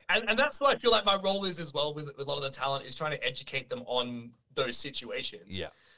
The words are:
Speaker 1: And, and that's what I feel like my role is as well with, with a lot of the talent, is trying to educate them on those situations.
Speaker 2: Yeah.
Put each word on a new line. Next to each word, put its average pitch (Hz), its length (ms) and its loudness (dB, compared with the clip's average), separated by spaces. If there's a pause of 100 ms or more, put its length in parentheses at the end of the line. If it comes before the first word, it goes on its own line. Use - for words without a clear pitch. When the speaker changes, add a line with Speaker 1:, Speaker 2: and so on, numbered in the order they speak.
(100)
Speaker 1:
And, 220 180 2
and 226 100 2
that's 285 220 4
what 277 100 6
I - 80 4
feel 240 120 4
like 208 160 6
my 196 100 6
role 196 300 0
is 170 120 -4
as 151 140 -6
well 147 220 0
with, 147 240 -8
with 139 80 -6
a 143 40 -2
lot 143 60 -2
of 143 60 -4
the 135 80 -4
talent, 135 340 -2
is 135 100 -8
trying 151 180 -2
to 131 140 -4
educate 131 440 -6
them 123 160 -4
on 120 440 -2 (240)
those 123 220 2
situations. 104 840 -4
Speaker 2:
Yeah. 80 100 -4 (300)